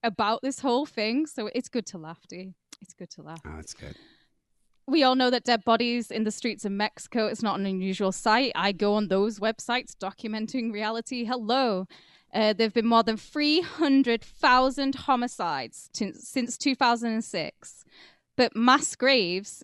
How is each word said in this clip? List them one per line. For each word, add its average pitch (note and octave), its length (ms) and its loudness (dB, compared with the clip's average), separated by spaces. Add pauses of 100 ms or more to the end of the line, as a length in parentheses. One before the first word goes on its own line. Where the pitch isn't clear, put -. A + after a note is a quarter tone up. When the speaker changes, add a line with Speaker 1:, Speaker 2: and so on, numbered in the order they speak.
Speaker 1:
about A3 380 0
this C4+ 180 -4
whole C4+ 260 2
thing. A#3 400 0
So G#3+ 280 -6
it's B3+ 140 -4
good A#3 180 -4
to F#3 120 -12
laugh, D#3+ 300 -14
Dee. F#3 260 -14 (260)
It's - 140 -20
good - 160 -16
to D#3+ 120 -20
laugh. D#3+ 220 -16
Speaker 2:
Oh, - 120 -12
that's - 180 -14
good. - 200 -16 (920)
Speaker 1:
We C#4+ 160 4
all B3+ 140 6
know B3+ 140 4
that A#3+ 140 0
dead A#3 200 2
bodies A#3+ 460 2
in A3 140 -4
the G#3+ 80 0
streets - 320 -6
of G3 80 -4
Mexico G#3 560 -4
is - 140 -6
not G3+ 160 -2
an G3 80 -2
unusual F#3+ 460 -2
sight. A#3+ 420 2
I G3 180 0
go G3+ 220 2
on G#3 140 2
those G3+ 320 0
websites A3+ 540 -4
documenting A3 760 -6
reality. A3+ 520 -6
Hello. A3+ 640 0 (480)
Uh, G#3+ 180 4
there A3 140 2
have G#3 80 -4
been A3+ 120 2
more A3+ 180 6
than A3 120 0
three D4 440 0
hundred C4+ 640 2
thousand C4+ 720 2
homicides G3 960 -2
t-, - 220 -4
since - 420 -4
two C4+ 180 0
thousand A#3 380 2
and A3 120 -2
six. - 600 -10 (520)
But B3 200 2
mass B3+ 400 2
graves, G3+ 680 0